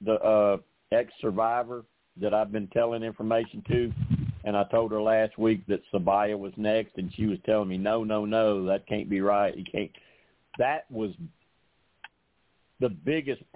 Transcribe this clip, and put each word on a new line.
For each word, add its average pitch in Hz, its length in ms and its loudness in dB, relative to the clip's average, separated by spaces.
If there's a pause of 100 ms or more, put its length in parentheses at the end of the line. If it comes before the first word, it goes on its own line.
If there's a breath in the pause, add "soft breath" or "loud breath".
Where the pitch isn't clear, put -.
the, 107 140 2
uh, 104 420 4 (360)
ex-survivor 117 920 -2 (360)
that 101 120 0
I've 107 200 0
been 104 160 -6
telling 117 340 0
information 113 680 -4
to, 123 240 0 (520)
and 104 120 -2
I 101 80 2
told 113 280 0
her 107 100 -2
last 110 360 2
week 107 280 2
that 98 160 -2 (100)
Sabiyah 101 460 2
was 98 180 -10
next, 107 400 0
and 92 180 -6
she 107 120 -2
was 95 200 -2
telling 107 220 2
me, 92 100 -4
"No, 107 260 0
no, 107 200 -2
no, 107 420 2
that 98 200 -2
can't 107 240 -4
be 98 100 0
right. 101 360 2
You 92 80 -10
can't." 101 260 -6 (680 soft breath)
That 139 320 0
was 196 220 -4 (1700)
the 127 100 2
biggest 131 520 -4 (140)